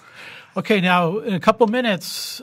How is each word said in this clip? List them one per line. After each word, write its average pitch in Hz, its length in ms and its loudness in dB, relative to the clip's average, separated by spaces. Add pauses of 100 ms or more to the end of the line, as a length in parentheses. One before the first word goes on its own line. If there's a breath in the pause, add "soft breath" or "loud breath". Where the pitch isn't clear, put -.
(560 loud breath)
Okay, 196 240 2
now 180 380 2
in 220 160 -4
a 160 60 -2
couple 220 260 4
minutes, 233 760 -4